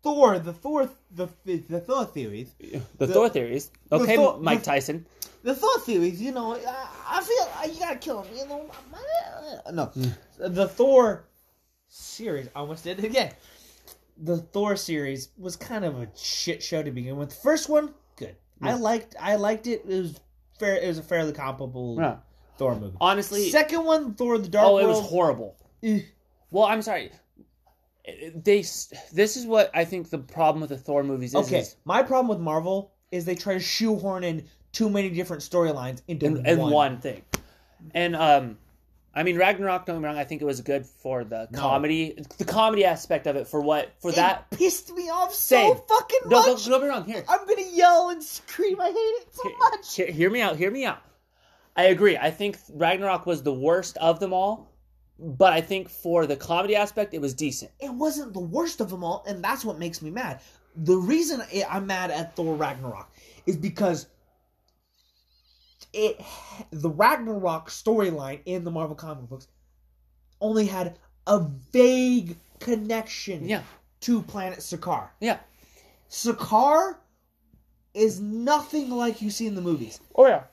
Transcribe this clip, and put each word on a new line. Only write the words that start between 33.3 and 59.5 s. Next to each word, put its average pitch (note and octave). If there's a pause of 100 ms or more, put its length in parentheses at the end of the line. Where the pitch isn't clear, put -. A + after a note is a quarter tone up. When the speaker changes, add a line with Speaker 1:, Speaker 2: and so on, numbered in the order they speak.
Speaker 1:
try F#3+
to F#3
shoehorn G3
in D#3+ (280)
too A3
many G3
different E3+
storylines C#3
into D#3
Speaker 2:
in, D3
in E3
Speaker 1:
one. D#3
Speaker 2:
one C#3
thing. A#2 (720)
And, E3+
um, C#3 (560)
I D3+
mean, F3
Ragnarok, F#3
don't E3+
get D#3
me D3+
wrong, D3+
I C#3+
think D3
it D3+
was C3+
good C#3
for B2+
the A2+
Speaker 1:
No. B2
Speaker 2:
comedy, D3+ (240)
the F#3+
comedy G#3
aspect D#3+
of -
it -
for D3+
what, D3 (100)
for F3
Speaker 1:
It E3
Speaker 2:
that. F3
Speaker 1:
pissed -
me F4
off F4+
so -
Speaker 2:
Same. F4 (120)
Speaker 1:
fucking B4+
Speaker 2:
No, A#4
don't, B4
Speaker 1:
much. G#3+
Speaker 2:
don't C4
get -
me C#4+
wrong, A3+
here. G3
Speaker 1:
I'm F#4+
gonna F#4+
yell F4
and E4
scream. F#4+
I F4+
hate F4+
it A4+
so B4
Speaker 2:
He-, A#4
Speaker 1:
much. A#4
Speaker 2:
he-, F3+
hear E3+
me A#3+
out, F3+
hear F#3
me C4
out. F#3+ (760)
I F3
agree. F#3
I C#3+
think G3+ (140)
Ragnarok F3
was D#3+
the C#3+
worst D#3
of E3
them F#3
all, G3 (480)
but E3
I D#3+
think F#3+
for E3+
the C#3
comedy F#3+
aspect, G#3
it D#3
was C3+
decent. -
Speaker 1:
It C#4
wasn't C#4+
the F#3
worst B3
of F#3+
them F3+
all, E3+
and F#3+
that's B3